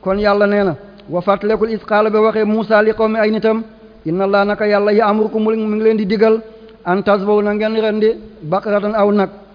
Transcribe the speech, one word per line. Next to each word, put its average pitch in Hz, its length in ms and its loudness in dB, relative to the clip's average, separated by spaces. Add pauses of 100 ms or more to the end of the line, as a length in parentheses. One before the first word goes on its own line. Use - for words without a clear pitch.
Kon 190 160 -2
Yàlla 208 280 2
nee 202 180 2
na, 165 120 -2 (320)
"Wa 175 140 -4
fàttalekul 208 480 0
is 214 140 -6
qaala 214 260 2
ba 214 100 2
waxee 214 240 2
Muusa 214 380 2
li 220 100 2
qawmi 220 260 -2
ay 214 120 0
nitam, 220 320 0 (420)
inna 175 200 -2
Allaha 196 200 2
naka 208 240 -2
Yàlla 208 240 2
ya'murukum 214 500 0
mu 214 100 0
ngi 214 300 -2
leen 220 140 2
di 214 100 -2
digal, 220 340 2 (440)
an 190 180 0
tazbahu 208 400 2
na 208 120 0
ngeen 220 260 -2
rendi 214 280 0 (340)
baqaratan 202 520 -2
aw 208 160 2
nag." 202 200 2 (240)